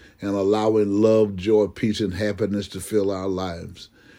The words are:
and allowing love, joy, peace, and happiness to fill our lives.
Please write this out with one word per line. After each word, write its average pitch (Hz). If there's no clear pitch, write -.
and 101
allowing 104
love, 110
joy, 104
peace, 107
and 95
happiness 101
to 92
fill 101
our 95
lives. 90